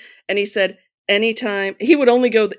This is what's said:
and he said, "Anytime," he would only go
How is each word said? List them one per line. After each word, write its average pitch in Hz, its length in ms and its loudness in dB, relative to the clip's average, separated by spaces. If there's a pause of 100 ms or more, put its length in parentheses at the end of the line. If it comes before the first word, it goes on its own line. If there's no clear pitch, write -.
(280)
and 196 100 -2
he 202 80 -2
said, 196 320 -4 (320)
"Anytime," 208 680 -2
he 254 160 2
would 277 140 4
only 247 220 4
go 214 180 2 (100)